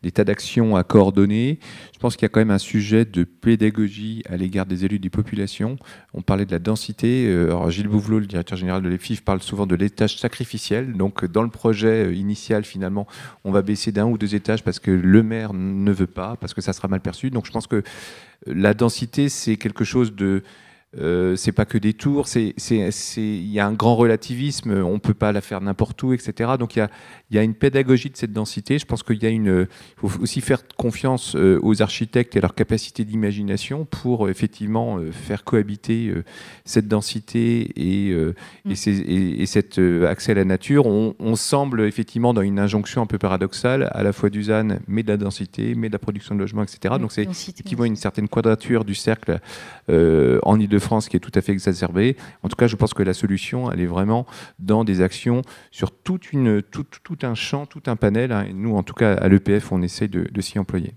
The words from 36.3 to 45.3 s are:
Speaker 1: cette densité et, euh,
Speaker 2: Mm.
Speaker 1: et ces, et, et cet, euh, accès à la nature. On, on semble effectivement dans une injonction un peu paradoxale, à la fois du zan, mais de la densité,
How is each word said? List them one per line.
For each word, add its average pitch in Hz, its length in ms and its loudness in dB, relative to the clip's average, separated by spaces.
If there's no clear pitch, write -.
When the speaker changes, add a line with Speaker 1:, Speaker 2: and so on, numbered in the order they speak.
Speaker 1:
cette 107 240 2
densité 117 880 -2
et, 95 340 0
euh, 82 240 0
Speaker 2:
Mm. 202 60 -4
Speaker 1:
et 98 40 -2
ces, 98 240 0
et, 90 440 0
et - 20 0
cet, - 340 0
euh, 87 300 4
accès 95 240 0
à - 20 4
la 98 80 2
nature. 123 440 2
On, 107 320 0
on 110 180 -2
semble 135 460 0
effectivement 117 500 0
dans 107 80 2
une 98 180 0
injonction 104 420 0
un 110 40 0
peu 104 120 -4
paradoxale, 98 760 0
à 101 100 -2
la 101 80 2
fois 104 180 0
du 104 140 -4
zan, 107 360 0
mais 110 140 -2
de 107 40 -4
la 104 80 0
densité, 104 580 -4